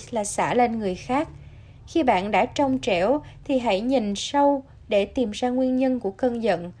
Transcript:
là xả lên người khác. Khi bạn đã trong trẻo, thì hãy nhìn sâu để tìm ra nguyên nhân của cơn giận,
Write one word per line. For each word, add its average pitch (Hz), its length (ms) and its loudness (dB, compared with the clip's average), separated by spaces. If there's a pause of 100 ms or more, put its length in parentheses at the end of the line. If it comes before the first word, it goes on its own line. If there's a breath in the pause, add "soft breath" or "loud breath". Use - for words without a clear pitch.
(120)
là 220 120 -2
xả 180 300 -2
lên 233 260 2
người 190 160 -4
khác. 285 320 -2 (600 loud breath)
Khi 330 160 0
bạn 208 280 2
đã 202 140 4
trong 269 340 0
trẻo, 226 420 2 (220 loud breath)
thì 262 160 0
hãy 214 220 0
nhìn 226 340 0
sâu 285 480 2 (240 soft breath)
để 202 180 2
tìm 214 260 -2
ra 247 180 -2
nguyên 254 280 0
nhân 254 220 0
của 196 120 -4
cơn 240 320 -4
giận, 175 360 0